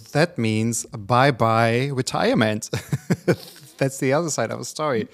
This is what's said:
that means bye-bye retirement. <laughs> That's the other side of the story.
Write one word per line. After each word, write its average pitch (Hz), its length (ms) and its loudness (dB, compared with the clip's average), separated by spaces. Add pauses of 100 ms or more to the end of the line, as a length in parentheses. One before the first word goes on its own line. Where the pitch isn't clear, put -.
(120)
that 170 260 0
means 110 480 0
bye-bye 117 1040 2
retirement. 131 800 0
<laughs> - 1080 -4
That's 135 200 -2
the 131 140 0
other 160 180 0
side 113 200 -4
of 113 80 -10
the 123 60 -12
story. 135 500 -4